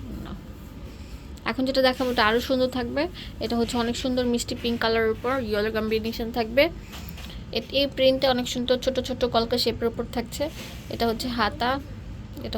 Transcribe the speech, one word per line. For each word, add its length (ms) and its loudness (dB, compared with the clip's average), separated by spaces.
ওড়না। 240 -8
এখন 180 -2
যেটা 200 2
দেখাবো 260 2
ওটা 160 4
আরও 100 4
সুন্দর 280 4
থাকবে। 260 0
এটা 160 0
হচ্ছে 240 0
অনেক 200 0
সুন্দর 200 2
মিষ্টি 280 -2
পিঙ্ক 220 2
কালারের 320 4
উপর 180 -2
ইয়েলো 280 2
কম্বিনেশন 500 0
থাকবে। 260 4
এ-, 220 -4
এই 160 4
প্রিন্টটা 380 6
অনেক 200 0
সুন্দর 220 2
ছোট 120 2
ছোট 140 -6
কলকা 280 4
শেপের 280 0
উপর 120 -4
থাকছে। 280 -4
এটা 160 2
হচ্ছে 180 0
হাতা, 320 2
এটা 100 -4